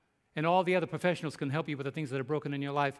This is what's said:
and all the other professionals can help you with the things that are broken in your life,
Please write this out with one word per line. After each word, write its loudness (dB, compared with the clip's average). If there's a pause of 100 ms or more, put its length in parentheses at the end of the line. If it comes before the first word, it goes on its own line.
(340)
and 0
all 6
the 2
other 2
professionals -2
can -2
help 0
you -4
with -8
the -4
things -4
that -2
are -4
broken -2
in -4
your -4
life, 2